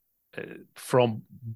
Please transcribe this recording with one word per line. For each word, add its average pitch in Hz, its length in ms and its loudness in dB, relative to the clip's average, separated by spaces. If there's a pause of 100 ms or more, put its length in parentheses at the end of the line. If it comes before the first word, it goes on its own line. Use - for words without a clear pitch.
(760)
from 120 460 2 (340)